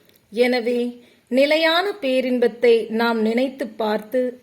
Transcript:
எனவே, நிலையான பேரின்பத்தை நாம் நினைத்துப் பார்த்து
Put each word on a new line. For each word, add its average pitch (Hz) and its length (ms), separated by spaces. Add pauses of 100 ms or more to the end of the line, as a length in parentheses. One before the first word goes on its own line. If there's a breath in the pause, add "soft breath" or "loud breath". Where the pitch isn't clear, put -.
(320 soft breath)
எனவே, 240 720 (240 loud breath)
நிலையான 320 640
பேரின்பத்தை 247 960
நாம் 226 320
நினைத்துப் 240 560
பார்த்து 220 640